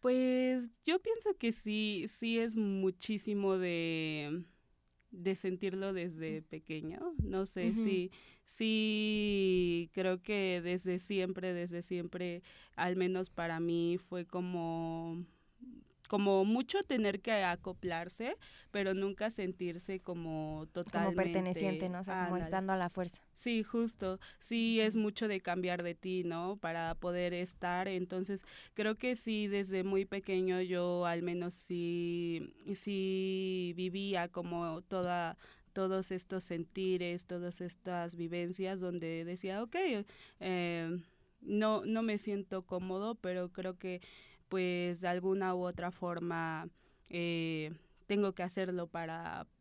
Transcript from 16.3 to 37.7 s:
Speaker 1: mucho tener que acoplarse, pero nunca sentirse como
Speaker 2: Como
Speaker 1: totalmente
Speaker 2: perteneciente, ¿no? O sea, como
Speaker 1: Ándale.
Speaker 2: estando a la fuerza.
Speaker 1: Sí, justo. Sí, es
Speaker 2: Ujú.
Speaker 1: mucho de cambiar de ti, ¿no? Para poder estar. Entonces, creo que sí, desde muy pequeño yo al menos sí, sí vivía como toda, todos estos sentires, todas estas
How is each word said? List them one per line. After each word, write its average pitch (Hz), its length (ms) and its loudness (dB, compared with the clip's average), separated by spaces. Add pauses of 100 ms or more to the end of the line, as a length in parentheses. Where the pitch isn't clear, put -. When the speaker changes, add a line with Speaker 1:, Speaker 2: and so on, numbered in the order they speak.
Speaker 1:
mucho 247 400 2
tener 208 360 2
que 226 120 -2 (100)
acoplarse, 180 960 -2 (340)
pero 196 240 2
nunca 196 360 0
sentirse 185 680 -4
como 156 600 -4
Speaker 2:
Como 156 120 -8
Speaker 1:
totalmente 180 500 0
Speaker 2:
perteneciente, 185 680 0
¿no? 180 100 -4
O 185 40 -6
sea, 185 100 -4
como 185 120 0 (100)
Speaker 1:
Ándale. 170 80 0
Speaker 2:
estando 190 280 0
a 190 40 4
la 180 120 0
fuerza. 180 340 -6 (120)
Speaker 1:
Sí, 233 280 0
justo. 214 560 0 (200)
Sí, 226 420 2
es 214 160 4
Speaker 2:
Ujú. 220 60 4
Speaker 1:
mucho 214 260 0
de 196 120 0
cambiar 175 420 0
de 170 120 -2
ti, 185 300 -2
¿no? 170 320 -2
Para 165 380 -2
poder 175 400 0
estar. 180 540 -2
Entonces, 185 560 -2 (300)
creo 214 220 0
que 247 200 0
sí, 214 320 0
desde 190 360 0
muy 196 220 2
pequeño 185 560 0
yo 175 440 2
al 170 160 0
menos 175 320 -2
sí, 170 1000 -2 (200)
sí 190 1000 0
vivía 185 520 0
como 170 540 -4
toda, 175 540 0 (380)
todos 190 360 0
estos 185 320 -4
sentires, 175 840 -2
todas 175 340 -6
estas 175 560 -6